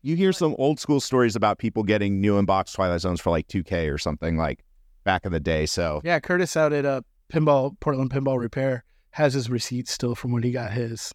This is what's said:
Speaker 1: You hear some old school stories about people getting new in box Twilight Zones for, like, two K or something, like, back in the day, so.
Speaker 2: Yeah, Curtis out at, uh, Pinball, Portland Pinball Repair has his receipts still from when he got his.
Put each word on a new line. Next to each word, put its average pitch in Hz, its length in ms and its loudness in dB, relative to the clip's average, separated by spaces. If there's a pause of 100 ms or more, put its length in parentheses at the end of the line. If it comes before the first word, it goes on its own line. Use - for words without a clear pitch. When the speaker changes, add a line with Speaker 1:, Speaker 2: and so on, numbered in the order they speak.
Speaker 1:
You 151 140 -2
hear 190 180 4
some 156 240 2
old 139 200 2
school 143 220 2
stories 120 340 2
about 104 240 2
people 107 240 -2
getting 101 380 2
new 101 160 4
in 101 80 4
box 95 280 0
Twilight 90 280 0
Zones 90 200 -2
for, 87 100 0
like, 80 180 0
two 95 160 -4
K 85 240 -2
or 71 100 -2
something, 82 380 -4
like, 80 260 -2 (420)
back 95 200 0
in 95 80 -4
the 82 80 -2
day, 78 240 0
so. 78 400 -2
Speaker 2:
Yeah, 165 160 0
Curtis 180 380 -2
out 151 160 2
at, 143 100 -2
uh, 139 160 -2 (320)
Pinball, 143 480 4
Portland 135 300 -2
Pinball 135 280 -2
Repair 127 460 -4 (280)
has 147 200 2
his 127 160 -2
receipts 123 420 -4
still 120 240 -2
from 123 160 -6
when 120 120 0
he 120 100 0
got 120 200 -6
his. 117 420 -6